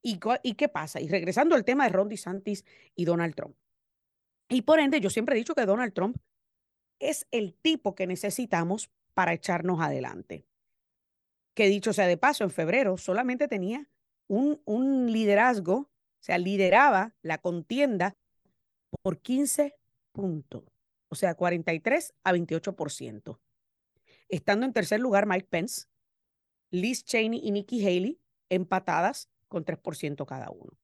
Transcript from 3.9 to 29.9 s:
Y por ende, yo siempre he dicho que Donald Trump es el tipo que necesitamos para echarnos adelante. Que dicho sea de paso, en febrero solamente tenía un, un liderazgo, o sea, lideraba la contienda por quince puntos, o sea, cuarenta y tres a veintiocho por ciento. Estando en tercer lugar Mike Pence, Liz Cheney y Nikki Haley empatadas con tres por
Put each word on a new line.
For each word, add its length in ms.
Y 140
por 180
ende, 200
yo 80
siempre 280
he 20
dicho 160
que 100
Donald 300
Trump 220
es 320
el 240
tipo 400
que 140
necesitamos 800
para 180
echarnos 480
adelante. 640
Que 140
dicho 240
sea 160
de 80
paso, 260
en 80
febrero 460
solamente 500
tenía 420
un, 380
un 480
liderazgo, 640
o 140
sea, 200
lideraba 840
la 160
contienda 760
por 180
quince 560
puntos, 540
o 60
sea, 220
cuarenta 380
y 60
tres 320
a 80
veintiocho 420
por 160
ciento. 500
Estando 380
en 60
tercer 280
lugar 260
Mike 220
Pence, 380
Liz 340
Cheney 380
y 80
Nikki 340
Haley 340
empatadas 800
con 160
tres 140
por 180